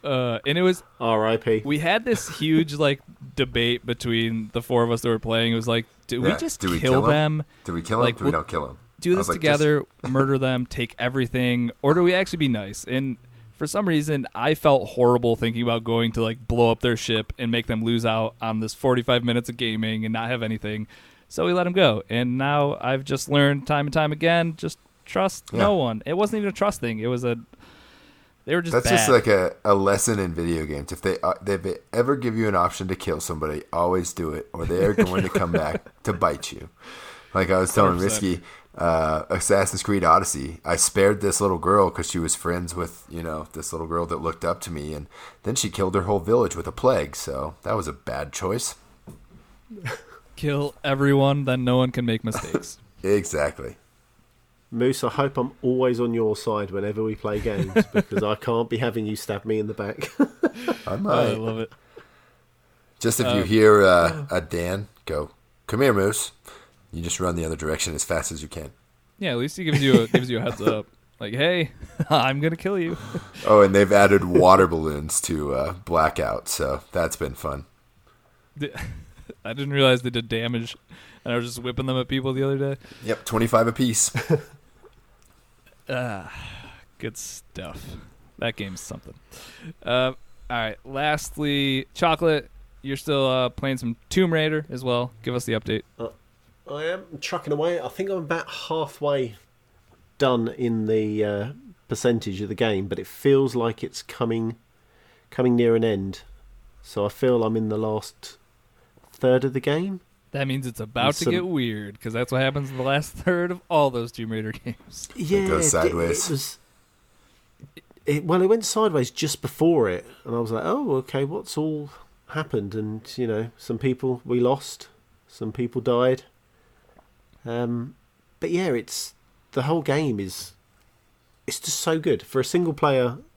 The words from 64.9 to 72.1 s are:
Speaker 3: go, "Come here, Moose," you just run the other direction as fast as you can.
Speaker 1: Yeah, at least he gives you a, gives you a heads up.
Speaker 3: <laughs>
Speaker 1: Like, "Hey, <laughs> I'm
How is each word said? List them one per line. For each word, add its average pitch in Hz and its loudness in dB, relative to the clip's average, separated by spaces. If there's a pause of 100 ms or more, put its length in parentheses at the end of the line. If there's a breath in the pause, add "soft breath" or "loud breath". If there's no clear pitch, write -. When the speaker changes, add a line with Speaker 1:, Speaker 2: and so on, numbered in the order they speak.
Speaker 3:
go, 73 -6 (340)
"Come 110 -2
here, 131 6
Moose," 101 0 (600 loud breath)
you 82 -8
just 82 -6
run 90 0
the 82 -2
other 80 -4
direction 78 -4
as 67 -4
fast 82 -2
as 76 -10
you 80 -14
can. 78 -12 (480)
Speaker 1:
Yeah, 180 -4
at 120 -2
least 139 -6
he 185 -8
gives 147 2
you 127 8
a, 110 -2
gives 127 2
you 120 0
a 113 -2
heads 110 -4
up. 107 0
Speaker 3:
<laughs> - -20 (240)
Speaker 1:
Like, 107 -8
"Hey, 160 0 (180)
<laughs> - -4
I'm 135 2